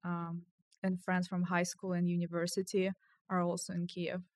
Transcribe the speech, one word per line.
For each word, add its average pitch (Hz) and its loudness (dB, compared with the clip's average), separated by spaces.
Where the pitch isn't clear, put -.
um, 170 -4
and 185 2
friends 180 0
from 180 0
high 175 4
school 180 -4
and 175 2
university 175 0
are 180 2
also 175 0
in 175 0
Kiev. 175 -4